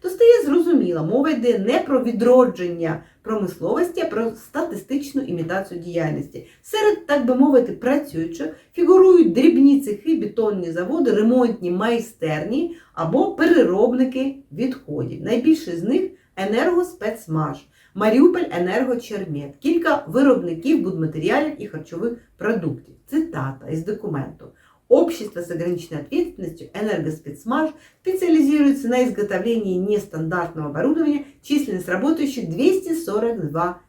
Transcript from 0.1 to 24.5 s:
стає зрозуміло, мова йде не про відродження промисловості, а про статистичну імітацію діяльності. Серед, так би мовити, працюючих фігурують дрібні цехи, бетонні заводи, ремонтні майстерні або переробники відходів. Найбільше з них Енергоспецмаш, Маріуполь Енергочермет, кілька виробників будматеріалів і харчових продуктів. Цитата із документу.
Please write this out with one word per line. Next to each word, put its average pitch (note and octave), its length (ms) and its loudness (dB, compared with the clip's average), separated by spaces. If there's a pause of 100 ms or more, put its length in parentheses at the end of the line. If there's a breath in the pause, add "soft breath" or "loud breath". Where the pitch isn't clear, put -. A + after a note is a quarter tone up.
стає A#4 340 8
зрозуміло, C4+ 600 2
мова C4+ 260 2
йде A#3 280 2
не A#3 200 0
про C4 260 0
відродження F#3+ 960 2 (200 loud breath)
промисловості, G#3+ 800 -4
а E4 40 -2
про A3 260 -4
статистичну - 920 -6
імітацію F3 580 -6
діяльності. D#3+ 680 -6 (160 loud breath)
Серед, G#4+ 440 0
так C#4 200 0
би B3 80 2
мовити, C4+ 380 4
працюючих C#4 800 -4 (180 loud breath)
фігурують F4+ 600 6
дрібні C4+ 480 6
цехи, A3 400 -2
бетонні G3+ 520 -2
заводи, A#3 380 0
ремонтні G#3+ 600 2
майстерні G#3 1040 -2 (180 loud breath)
або A#3+ 400 0
переробники B3+ 1000 2 (160)
відходів. D3+ 720 -6
Найбільше A#3+ 540 0
з E3+ 60 -6
них F4 280 -2 (260 loud breath)
Енергоспецмаш, G#3+ 1300 -4 (260 soft breath)
Маріуполь C#4 560 2
Енергочермет, F#3 1040 -4
кілька D#4+ 520 -2
виробників F#3 760 0
будматеріалів F3+ 800 -4
і G#3 40 -12
харчових E3 460 -8 (240 loud breath)
продуктів. E3+ 580 -6 (120)
Цитата C#3 640 -6
із D#3+ 140 -6
документу. F3 600 -8 (440 soft breath)